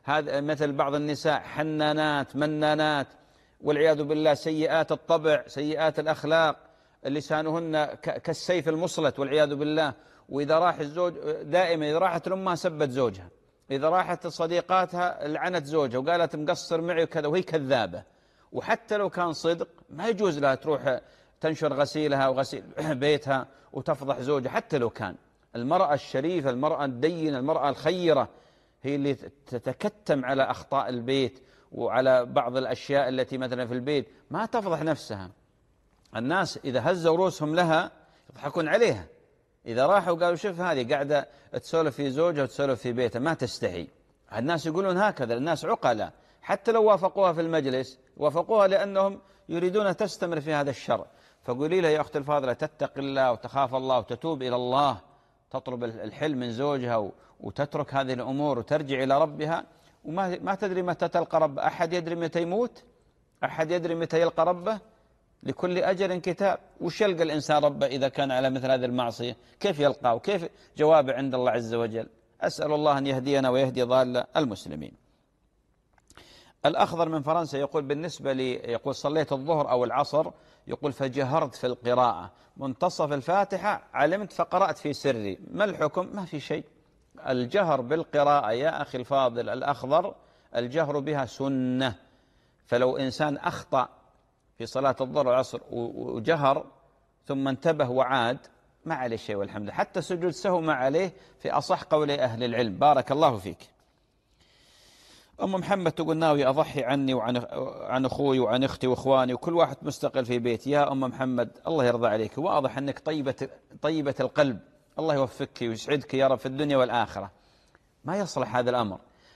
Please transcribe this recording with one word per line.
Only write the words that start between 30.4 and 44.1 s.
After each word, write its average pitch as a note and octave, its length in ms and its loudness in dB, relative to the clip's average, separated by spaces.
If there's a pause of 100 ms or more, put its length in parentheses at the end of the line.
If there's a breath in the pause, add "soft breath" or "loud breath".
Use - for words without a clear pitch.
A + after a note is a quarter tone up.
أخطاء B2+ 460 -2
البيت B2+ 500 -2 (320 soft breath)
وعلى B2 540 2
بعض B2 320 0
الأشياء C3 520 0
التي C3 280 -2
مثلًا B2 280 -4
في A#2 80 -6
البيت، C3 340 -2 (240 soft breath)
ما G3 140 -4
تفضح G3 380 -2
نفسها. A2 460 -4 (840)
الناس D#3+ 500 -2
إذا B2+ 260 0
هزوا E3 260 4
رؤوسهم D#3+ 380 0
لها E3+ 360 2 (380 soft breath)
يضحكون D3+ 380 -4
عليها، D#3 380 2 (600)
إذا A#2+ 200 0
راحوا F3+ 280 4
قالوا: F3 220 2
"شوف F3 240 -6
هذه D3 340 0
قاعدة C#3+ 340 0 (260 loud breath)
تسولف D#3 420 -2
في C#3 160 -2
زوجها D3+ 320 0
وتسولف C3+ 380 -2
في B2 120 -4
بيتها، A#2 260 0
ما D#3+ 140 0
تستحي". F#2 540 -4 (500)